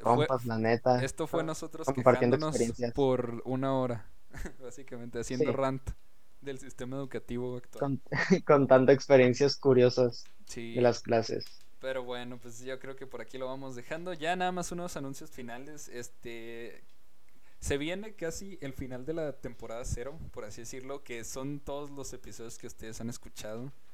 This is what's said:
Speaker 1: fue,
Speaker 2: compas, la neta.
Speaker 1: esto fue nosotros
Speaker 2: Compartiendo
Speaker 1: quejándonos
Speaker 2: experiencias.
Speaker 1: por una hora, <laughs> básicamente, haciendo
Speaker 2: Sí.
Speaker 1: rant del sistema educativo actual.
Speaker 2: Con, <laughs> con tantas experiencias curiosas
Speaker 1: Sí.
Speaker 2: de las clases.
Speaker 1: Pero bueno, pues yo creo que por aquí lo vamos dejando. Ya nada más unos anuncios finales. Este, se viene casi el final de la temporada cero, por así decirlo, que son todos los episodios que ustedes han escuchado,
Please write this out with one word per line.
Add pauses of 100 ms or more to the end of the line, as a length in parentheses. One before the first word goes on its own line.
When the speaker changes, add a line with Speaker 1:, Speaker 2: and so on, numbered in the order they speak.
Speaker 1:
fue,
Speaker 2:
compas,
la
neta.
Speaker 1:
esto
fue
nosotros
Speaker 2:
Compartiendo
Speaker 1:
quejándonos
Speaker 2:
experiencias.
Speaker 1:
por
una
hora, (200)
<laughs>
básicamente,
haciendo
Speaker 2:
Sí.
Speaker 1:
rant (500)
del
sistema
educativo
actual.
Speaker 2:
Con,
<laughs>
con
tantas
experiencias
curiosas (220)
Speaker 1:
Sí.
Speaker 2:
de
las
clases. (220)
Speaker 1:
Pero
bueno,
pues
yo
creo
que
por
aquí
lo
vamos
dejando.
Ya
nada
más
unos
anuncios
finales.
Este, (760)
se
viene
casi
el
final
de
la
temporada
cero, (140)
por
así
decirlo,
que
son
todos
los
episodios
que
ustedes
han
escuchado, (220)